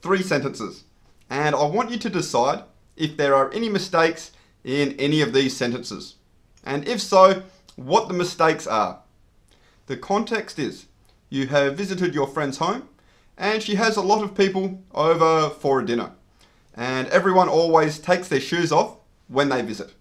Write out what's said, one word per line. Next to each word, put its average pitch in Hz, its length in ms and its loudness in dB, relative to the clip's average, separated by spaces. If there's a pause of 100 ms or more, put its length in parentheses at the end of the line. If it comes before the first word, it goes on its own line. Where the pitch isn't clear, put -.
three 185 200 0
sentences, 143 600 -4 (440)
and 147 240 -2
I 143 120 2
want 220 260 -2
you 240 80 -6
to 226 100 -6
decide 156 540 0 (340)
if 151 200 -4
there 139 180 2
are 135 180 2
any 226 160 -4
mistakes 170 640 0 (320)
in 135 380 -2
any 151 200 2
of 123 120 0
these 135 240 2
sentences. 120 580 -6 (480)
And 143 240 -6
if 233 140 -2
so, 190 420 6 (320)
what 180 320 0
the 185 80 -6
mistakes 170 540 0
are. 104 320 -2 (840)
The 131 100 -8
context 202 640 -4
is, 104 260 -6 (420)
you 135 200 -4
have 139 280 2
visited 180 380 -4
your 160 140 -2
friend's 139 300 -6
home, 202 300 -4 (480)
and 214 280 -2
she 214 100 -2
has 220 220 0
a 202 40 0
lot 208 220 2
of 202 140 -6
people 190 440 0 (140)
over 160 560 4
for 135 300 0
a 117 40 -4
dinner. 113 280 -2 (600)
And 127 360 -6
everyone 185 400 4
always 160 500 2
takes 185 300 0
their 139 100 0
shoes 170 320 -2
off 165 280 0 (280)
when 139 220 0
they 131 140 0
visit. 104 380 -10